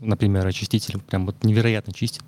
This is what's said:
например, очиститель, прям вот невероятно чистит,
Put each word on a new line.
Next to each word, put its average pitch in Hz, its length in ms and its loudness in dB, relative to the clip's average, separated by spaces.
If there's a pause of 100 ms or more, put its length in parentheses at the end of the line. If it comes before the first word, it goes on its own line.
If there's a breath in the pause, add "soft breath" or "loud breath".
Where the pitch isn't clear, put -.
например, 101 460 2
очиститель, 98 540 -2
прям 95 260 -2
вот - 180 -6
невероятно 110 480 2
чистит, - 360 -6